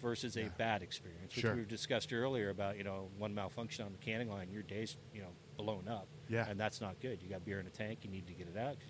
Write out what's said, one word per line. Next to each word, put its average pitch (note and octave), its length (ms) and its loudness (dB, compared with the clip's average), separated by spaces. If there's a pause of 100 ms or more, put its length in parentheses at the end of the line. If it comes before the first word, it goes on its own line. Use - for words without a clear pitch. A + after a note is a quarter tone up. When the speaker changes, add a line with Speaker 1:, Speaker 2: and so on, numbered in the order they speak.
Speaker 1:
versus A#2+ 360 2
a A2 60 2
Speaker 2:
Yeah. G#2 140 0
Speaker 1:
bad A2 240 6
experience, F2 540 -8
which A#2+ 60 0
Speaker 2:
Sure. A2 140 8
Speaker 1:
we've A2+ 120 0
discussed A2+ 460 2
earlier A#2+ 360 4
about, G2 280 2
you G2+ 60 -2
know, F#2+ 340 -2
one G#2 180 0
malfunction G#2+ 500 0
on G2+ 60 -4
the F#2 60 -8
canning A2+ 320 0
line, F#2+ 220 -2
your G#2 120 -4
day's, G2+ 320 -2 (180)
you G#2 80 -8
know, F2+ 120 -8 (240)
blown G#2 300 0
up. G#2 200 -2 (220)
Speaker 2:
Yeah. A2+ 180 4
Speaker 1:
And G2+ 120 0
that's G#2+ 220 2
not F#2+ 180 -2
good. A#2 220 -2
You F2+ 80 -8
got F#2 160 -4
beer G2 140 0
in F#2 80 -4
a - 20 -10
tank, A2 340 -2
you G2+ 60 -6
need F#2+ 180 -6
to F2+ 60 -8
get F2 140 -8
it F2 100 -6
out C3+ 220 0
'cause - 100 -14